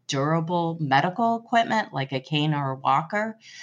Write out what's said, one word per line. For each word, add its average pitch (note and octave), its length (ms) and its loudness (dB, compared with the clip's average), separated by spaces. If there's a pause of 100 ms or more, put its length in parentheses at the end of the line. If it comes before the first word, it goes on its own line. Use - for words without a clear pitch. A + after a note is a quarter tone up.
durable E3 720 0
medical F3+ 560 2
equipment A3+ 560 0
like C#3 200 -4
a C3 80 -2
cane D3+ 340 0
or C#3 160 -2
a C3 60 -4
walker. E3 600 0 (260)